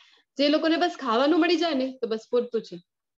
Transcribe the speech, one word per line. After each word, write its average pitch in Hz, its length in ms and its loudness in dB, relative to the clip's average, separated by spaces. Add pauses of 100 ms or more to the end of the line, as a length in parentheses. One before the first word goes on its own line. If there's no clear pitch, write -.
(380)
જે 285 120 2
લોકોને 311 280 2
બસ 339 220 0
ખાવાનું 269 400 2
મળી 349 160 2
જાય 320 180 0
ને 262 280 -4
તો 226 60 -6
બસ 214 120 -4 (120)
પૂરતું 240 300 -2
છે, 175 180 -14 (400)